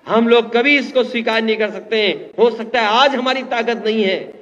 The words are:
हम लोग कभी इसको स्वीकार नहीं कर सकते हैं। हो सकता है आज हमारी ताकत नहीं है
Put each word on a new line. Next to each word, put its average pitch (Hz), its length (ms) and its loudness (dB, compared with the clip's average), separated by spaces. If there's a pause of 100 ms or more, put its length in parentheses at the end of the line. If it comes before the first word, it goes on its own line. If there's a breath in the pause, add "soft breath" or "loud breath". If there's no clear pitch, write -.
हम 226 220 2
लोग 233 280 2
कभी 285 220 4
इसको 254 260 0
स्वीकार 226 380 -2
नहीं 220 140 0
कर 214 140 -2
सकते 202 320 -4
हैं। 175 360 -4
हो 233 120 6
सकता 226 300 -4
है 220 80 0
आज 254 260 4
हमारी 262 280 -2
ताकत 233 440 -4
नहीं 220 180 0
है 185 380 -4